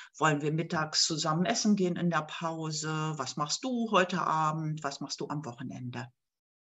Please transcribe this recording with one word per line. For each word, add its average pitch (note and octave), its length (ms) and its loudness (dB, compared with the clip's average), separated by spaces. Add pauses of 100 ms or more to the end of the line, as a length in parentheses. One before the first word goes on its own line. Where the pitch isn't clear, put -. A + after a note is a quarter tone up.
(180)
wollen D3 240 4
wir D3+ 100 0
mittags D#3+ 540 0
zusammen D#3+ 400 2
essen G#3+ 320 4
gehen F3 180 2
in F3 140 2
der D#3 140 2
Pause? D#3 920 -4
Was C3 220 -4
machst D3+ 260 -2
du A#3 280 -2
heute F#3 300 4
Abend? D#3 600 2
Was C#3 160 -4
machst - 220 -6
du C#3+ 80 -6
am D3+ 160 -4
Wochenende? B2 640 -8 (600)